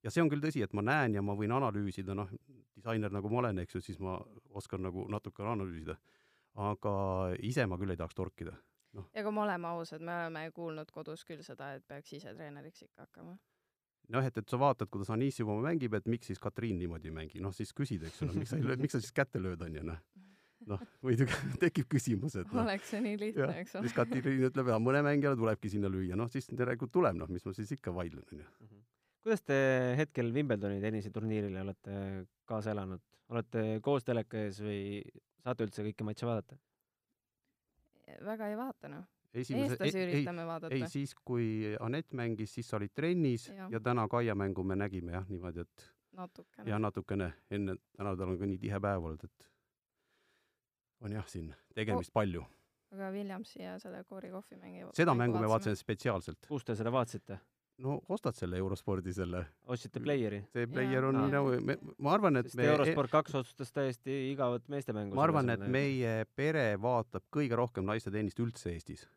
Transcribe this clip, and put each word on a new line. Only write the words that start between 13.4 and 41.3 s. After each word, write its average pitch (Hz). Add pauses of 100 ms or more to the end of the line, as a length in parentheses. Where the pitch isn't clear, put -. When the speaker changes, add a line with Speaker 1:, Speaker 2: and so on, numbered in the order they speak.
Speaker 1:
Noh, 127
et, 120
et 104
sa 123
vaatad, 127
kuidas 101
Anissimová 113
mängib, 139
et 104
miks 117
siis 95
Katriin 104
niimoodi 82
ei -
mängi. 80
Noh, 95
siis -
küsid, 104
eks -
ju, -
noh, 87
miks -
sa 156
ei 151
löö-, 127
miks 139
sa 117
siis -
kätte -
lööd, 92
on 82
ju, 78
noh. 82 (720)
Noh, 98 (220)
või 127 (240)
<laughs> 135
tekib 165
küsimus, 131
et 92
noh. 233
Speaker 2:
Oleks 202
see 220
nii 214
lihtne, 208
Speaker 1:
Jah, -
Speaker 2:
eks -
ole. 190
Speaker 1:
siis 120
Katriin 127
ütleb, 127
"Jaa, 110
mõne 135
mängijale 143
tulebki 110
sinna 101
lüüa." 95
Noh, 120
siis 131
järelikult 123
tuleb, 156
noh, 82
mis 87
ma 98
siis 107
ikka 101
vaidlen, 87
on 76
ju. - (160)
Speaker 3:
Mhm. 104 (440)
Kuidas 220
te 139 (440)
hetkel 123
Wimbledoni 104
tenniseturniirile 107
olete 98 (540)
kaasa 107
elanud? 95 (280)
Olete 117 (180)
koos 139
teleka 113
ees 98
või 104 (640)
saate 117
üldse 104
kõiki 107
matše 107
vaadata? 110 (1700)
Speaker 2:
Väga 214
ei 208
vaata, 254
noh. 151 (240)
Speaker 1:
Esimese-, 131
Speaker 2:
Eestlasi -
Speaker 1:
ei, 185
ei, 180
Speaker 2:
üritame 165
vaadata. 165
Speaker 1:
ei, 135
siis, 139
kui 110